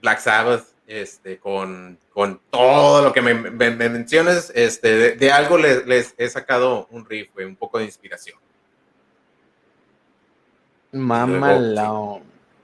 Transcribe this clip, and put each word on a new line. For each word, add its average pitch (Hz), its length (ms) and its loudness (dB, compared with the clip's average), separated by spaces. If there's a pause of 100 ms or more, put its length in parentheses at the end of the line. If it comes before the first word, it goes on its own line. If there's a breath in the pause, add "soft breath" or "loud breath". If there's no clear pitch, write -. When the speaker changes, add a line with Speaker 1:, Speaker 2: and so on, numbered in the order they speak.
Speaker 1:
Black 110 180 0
Sabbath, 113 440 0 (220)
este, 98 520 -14
con, 95 600 -10 (140)
con 101 280 -4 (100)
todo 143 520 4
lo 135 100 2
que 127 100 2
me, 120 120 2
me, 117 360 -2
me 117 180 -2
menciones, 160 640 0
este, 113 420 0
de, 113 160 4
de 135 200 2
algo 151 260 4
les, 131 280 2
les 123 320 0
he 120 100 -4
sacado 127 640 -2
un 113 140 -18
riff, 107 300 -14
güey, 95 120 -12
un 95 100 -18
poco 113 220 -10
de 110 60 -4
inspiración. - 540 -18 (2500)
Speaker 2:
Mamalao. 131 680 0
Speaker 1:
Luego, 107 600 -4 (420)